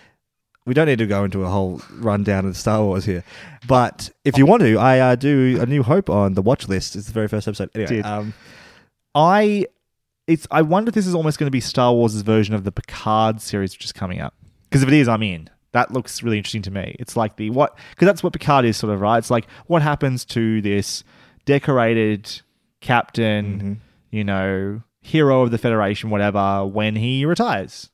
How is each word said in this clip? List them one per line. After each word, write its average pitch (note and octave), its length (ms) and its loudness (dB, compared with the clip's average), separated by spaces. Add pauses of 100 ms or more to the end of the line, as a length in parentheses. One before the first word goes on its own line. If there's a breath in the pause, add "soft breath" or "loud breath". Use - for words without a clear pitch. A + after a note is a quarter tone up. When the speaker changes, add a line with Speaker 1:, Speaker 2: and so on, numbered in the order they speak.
(680 soft breath)
Speaker 1:
We B2+ 60 -2
don't D#3 140 2
need C3+ 120 2
to A2+ 80 0
go G2+ 160 0
into F#2+ 200 -4
a F2+ 60 -2
whole F#2 320 -2 (120)
rundown G2+ 520 0
of F#2 120 -4
Star A2 260 0
Wars F#2+ 220 0
here, F2+ 180 -4 (440 loud breath)
but B2 420 0 (140)
if C3 140 0
you C3+ 80 8
want A3 180 6
to, A2 140 6
I, B2+ 220 4
uh, B2+ 160 4
do C3 460 2
A A#2+ 40 0
New C#3 180 0
Hope F3+ 260 0
on G2 260 2
the F#2+ 60 2
watch A#2+ 260 0
list. F#2+ 280 -4
It's G2+ 120 -12
the A2 60 -12
very A2 140 -2
first G#2 200 -6
episode. G2+ 280 -6
Anyway, G#2+ 120 -4 (100)
Speaker 2:
Did. G#2 80 -4
Speaker 1:
um, G#2 280 -8 (800 loud breath)
Speaker 2:
I, G3+ 520 2 (640)
it's, E3 220 0
I D#3 140 2
wonder F#3+ 260 0
if - 60 -4
this G#3+ 120 0
is F3+ 80 -2
almost D#3 220 -2
gonna C#3+ 140 -2
be C3 80 0
Star B2 340 2
Wars' A#2 280 2
version A2 340 2
of G2 80 -4
the G2 80 -4
Picard A2 720 -2
series, G2 340 -6
which - 100 -16
is - 60 -10
coming F2+ 300 -8
up. C#2+ 120 -10 (380)
'Cause C#3 100 2
if C3+ 60 2
it C#3 80 4
is, C#3+ 120 4
I'm A2 160 0
in. E2+ 260 -6 (240)
That A#2+ 180 0
looks - 320 -8
really A2+ 140 0
interesting G#2 260 -6
to G2 80 -10
me. G2 280 -8
It's - 160 -14
like A2 200 -2
the G#2+ 160 -6
what, C3+ 260 0 (200 loud breath)
'cause E3+ 100 4
that's G3+ 160 2
what F3+ 100 -4
Picard C3+ 320 2
is A2 120 2
sort G#2+ 160 -4
of, F#2+ 80 -4
right? A2+ 180 2
It's A2+ 100 -4
like, A#2+ 160 0 (220 loud breath)
what E3+ 160 2
happens C#3+ 420 -2
to A2 380 -2
this G2+ 400 -2 (420 soft breath)
decorated A2+ 960 0 (400)
captain, A2 640 0 (140)
Speaker 1:
Mm-hmm. G2+ 140 -8 (360 soft breath)
Speaker 2:
you G#2+ 140 -4
know, G2 580 -4 (200)
hero C#3 420 2
of A#2 80 0
the A#2 60 0
Federation, A2 520 -2
whatever, G2+ 560 0
when G#2+ 300 -2
he B2+ 300 -2
retires? E3 680 -4